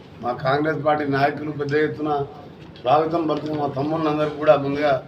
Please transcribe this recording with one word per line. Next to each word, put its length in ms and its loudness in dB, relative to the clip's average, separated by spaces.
మా 100 -2
కాంగ్రెస్ 540 0
పార్టీ 180 2
నాయకులు 460 0
పెద్ద 240 -4
ఎత్తున 520 0
స్వాగతం 460 2
పలుకుతున్న 320 -2
మా 80 -2
తమ్ముళ్ళందరికీ 720 -2
కూడా 200 6
ముందుగా 500 0